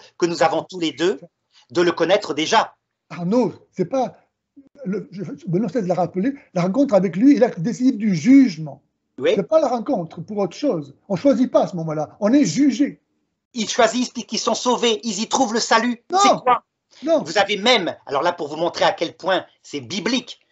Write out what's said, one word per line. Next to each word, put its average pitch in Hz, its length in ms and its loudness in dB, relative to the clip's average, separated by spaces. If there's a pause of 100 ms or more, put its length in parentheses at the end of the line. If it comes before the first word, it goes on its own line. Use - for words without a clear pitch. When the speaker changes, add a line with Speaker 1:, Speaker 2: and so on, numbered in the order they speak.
(180)
Speaker 1:
que 180 80 2
nous 170 160 -2
avons 160 200 0
tous 185 180 -14
les 160 120 -2
deux 165 280 -2 (500)
de 170 120 0
le 175 100 2
connaître 170 420 0
déjà. 160 400 0 (360)
Speaker 2:
Arnaud, 180 420 0 (200)
c'est 180 140 -4
pas, 247 300 -4 (680)
le, 196 260 -8
je, 190 120 -14 (240)
Benoît 190 220 -2
seize 214 180 -4
l'a 180 80 -2
rappelé, 185 380 -2 (220)
la 175 80 -2
rencontre 208 320 0
avec 185 220 2
lui 262 200 6
est - 40 -2
l'acte 226 200 2
décisif 240 360 0
du 208 180 0
jugement. 165 680 4 (360)
Speaker 1:
Oui. 147 180 2
Speaker 2:
C'est 190 100 0
pas 320 140 4
la 285 80 2
rencontre 220 520 -4
pour 202 180 -10
autre 196 180 -4
chose. 165 380 -4 (140)
On 202 80 -2
choisit 247 340 2
pas 277 140 4
à - 20 0
ce 170 100 -10
moment-là. 156 440 -6
On 208 120 2
est 285 120 6
jugé. 220 560 0 (520)
Speaker 1:
Ils 214 160 -6
choisissent 240 420 0
puis 233 140 -12
qu'ils 202 140 -6
sont 233 160 -2
sauvés. 226 480 0
Ils 214 180 -6
y 220 80 -6
trouvent 233 240 0
le 233 80 0
salut. 233 500 0
Speaker 2:
Non. 359 120 0
Speaker 1:
C'est 403 60 6 (120)
quoi ? 247 240 0 (380)
Speaker 2:
Non. 294 200 0
Speaker 1:
Vous 165 140 -6
avez 202 200 2
même, 196 380 0 (120)
alors 135 160 -2
là 175 100 0
pour 160 160 -8
vous 151 80 -8
montrer 226 280 -2
à 214 80 4
quel 160 240 -6
point 175 280 -2 (180)
c'est - 180 -10
biblique, 170 600 -6 (120)